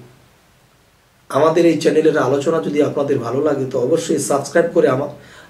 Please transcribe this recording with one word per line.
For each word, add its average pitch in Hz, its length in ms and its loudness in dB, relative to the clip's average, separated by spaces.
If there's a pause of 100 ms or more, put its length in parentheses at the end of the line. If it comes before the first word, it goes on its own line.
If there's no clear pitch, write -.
(1300)
আমাদের 160 360 2
এই 156 160 2
চ্যানেলের 151 360 2
আলোচনা 143 440 0
যদি 147 200 0
আপনাদের 135 380 -2
ভালো 120 220 -4
লাগে, 139 240 -2
তো 127 140 -4
অবশ্যই 143 400 0
সাবস্ক্রাইব 151 540 -2
করে 156 140 4
আমা-, 139 260 -2 (360)